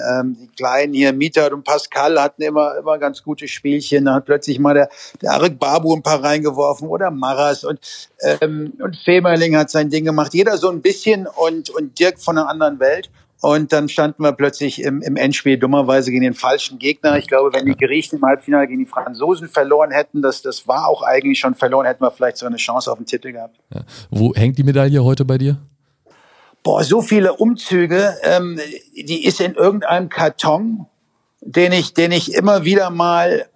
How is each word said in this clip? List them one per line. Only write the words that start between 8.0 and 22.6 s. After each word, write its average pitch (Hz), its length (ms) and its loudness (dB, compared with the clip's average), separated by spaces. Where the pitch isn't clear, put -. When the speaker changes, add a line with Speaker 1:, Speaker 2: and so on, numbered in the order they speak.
Speaker 1:
ähm, 151 380 -4
und 185 180 -8
Femerling 170 600 2
hat 151 140 2
sein 151 200 0
Ding 156 160 -2
gemacht, 151 280 0
jeder 202 220 2
so 185 140 0
ein 170 100 -6
bisschen 196 460 0
und, 165 440 -2
und 151 280 -8
Dirk 180 200 2
von 160 200 -2
einer 151 100 -2
anderen 151 320 -2
Welt. 147 300 0
Und 151 280 2
dann 147 160 0
standen 151 340 -2
wir 147 100 4
plötzlich 139 480 -2
im, 139 220 -4
im 139 140 -4
Endspiel 135 420 0
dummerweise 131 540 2
gegen 127 100 0
den 127 120 0
falschen 131 440 -4
Gegner. 147 400 0
Ich - 80 -6
glaube, 135 260 2
wenn 135 140 -2
die 135 100 0
Griechen 147 440 -2
im 135 40 -2
Halbfinale 139 440 2
gegen 127 100 -6
die 131 100 -2
Franzosen 135 600 -4
verloren 147 420 2
hätten, 147 320 -2
das, 135 200 -2
das - 260 -10
war 147 180 0
auch 151 160 0
eigentlich 131 380 0
schon 127 160 -2
verloren, 131 280 0
hätten 127 200 -2
wir 120 80 2
vielleicht 123 240 -2
so 123 100 -10
eine 117 100 -6
Chance 120 360 -4